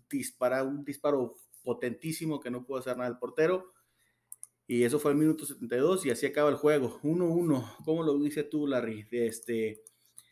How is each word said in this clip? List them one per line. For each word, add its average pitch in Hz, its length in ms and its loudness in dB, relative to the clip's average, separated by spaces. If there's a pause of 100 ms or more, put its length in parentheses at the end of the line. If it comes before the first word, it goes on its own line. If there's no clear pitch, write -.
(100)
dispara-, 131 540 0
un 143 200 -4
disparo 139 500 0 (300)
potentísimo 147 760 -4
que 123 120 -8
no 123 140 -6
pudo 131 140 -6
hacer 123 180 -4
nada 123 120 -4
el 120 100 -6
portero, 156 540 0 (960)
y 120 160 4
eso 143 160 2
fue 147 120 2
el 139 40 2
minuto 156 300 2
setenta 123 300 -4
y 127 40 2
dos 180 260 2
y 127 40 2
así 131 160 0
acaba 147 240 2
el 131 60 0
juego, 147 460 2
uno 170 240 0
uno. 165 580 0
¿Cómo 160 180 0
lo 147 160 2
dices 147 320 -2
tú, 147 160 -2
Larry? 113 440 -2
Este, 113 720 -2 (500)